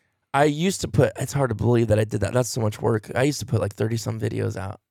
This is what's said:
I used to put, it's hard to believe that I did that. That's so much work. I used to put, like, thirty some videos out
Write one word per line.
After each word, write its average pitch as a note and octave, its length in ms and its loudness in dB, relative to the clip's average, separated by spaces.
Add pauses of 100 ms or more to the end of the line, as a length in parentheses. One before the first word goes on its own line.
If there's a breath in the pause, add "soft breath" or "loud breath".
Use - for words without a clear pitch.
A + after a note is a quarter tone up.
(340)
I C#3+ 120 4
used D#3 360 0
to C3+ 60 -6
put, B2+ 300 4
it's - 160 -6
hard C#3 160 2
to A2+ 60 -2
believe A#2 340 2
that G#2 100 4
I A2 60 2
did G#2+ 160 -4
that. - 100 -2
That's B2 160 0
so - 140 -4
much G#2+ 200 -2
work. A2+ 320 -2
I B2 100 0
used D3 180 0
to G#2+ 40 -8
put, - 140 0
like, G2 160 -2
thirty A2+ 220 0
some A2+ 240 -6
videos G#2+ 340 -2
out F#2 240 -10 (120)